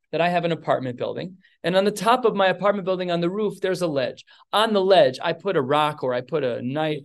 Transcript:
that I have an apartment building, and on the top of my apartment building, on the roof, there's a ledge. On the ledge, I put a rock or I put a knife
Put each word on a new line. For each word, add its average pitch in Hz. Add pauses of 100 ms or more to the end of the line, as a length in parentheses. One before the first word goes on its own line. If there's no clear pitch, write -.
(120)
that 156
I 175
have 175
an 170
apartment 131
building, 127 (240)
and 175
on 196
the 202
top 226
of 214
my 190
apartment 185
building, 180
on 170
the 175
roof, 202
there's 185
a 180
ledge. 135 (260)
On 214
the 190
ledge, 165
I 165
put 175
a 147
rock 147
or 127
I 123
put 143
a 117
knife 147